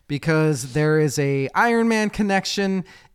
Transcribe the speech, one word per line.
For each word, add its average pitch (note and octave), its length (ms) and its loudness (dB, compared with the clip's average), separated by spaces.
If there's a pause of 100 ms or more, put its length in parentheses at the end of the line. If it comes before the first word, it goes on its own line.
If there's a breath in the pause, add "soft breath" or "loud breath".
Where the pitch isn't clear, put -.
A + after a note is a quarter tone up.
Because D3 680 -2
there D3+ 260 2
is D3+ 180 0
a C#3 360 0
Iron A#3 340 2
Man G#3+ 220 2
connection, G3 760 -2 (300 loud breath)